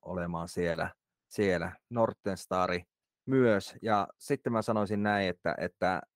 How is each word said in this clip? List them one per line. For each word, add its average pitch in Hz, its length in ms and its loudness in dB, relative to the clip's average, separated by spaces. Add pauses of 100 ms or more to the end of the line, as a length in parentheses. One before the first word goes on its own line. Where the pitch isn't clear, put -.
olemaan 85 460 -6
siellä, 85 460 -2 (360)
siellä. 90 460 0 (140)
Northern 113 480 0
Stari 90 460 -2 (420)
myös. 123 560 4
Ja 104 260 2 (100)
sitten 131 360 -4
mä 110 80 2
sanoisin 104 420 0
näin, 101 260 2
että, 87 280 -4
että 90 440 -2 (140)